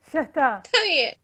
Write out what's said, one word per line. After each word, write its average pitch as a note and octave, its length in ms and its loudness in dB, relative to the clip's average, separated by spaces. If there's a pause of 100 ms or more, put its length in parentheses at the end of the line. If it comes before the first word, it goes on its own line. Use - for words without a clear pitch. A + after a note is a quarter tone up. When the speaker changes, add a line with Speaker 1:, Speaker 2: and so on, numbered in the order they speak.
(120)
Speaker 1:
ya D#4 100 -2
está. B3+ 420 -2
Speaker 2:
"Está A4+ 200 0
bien, D#4 400 -2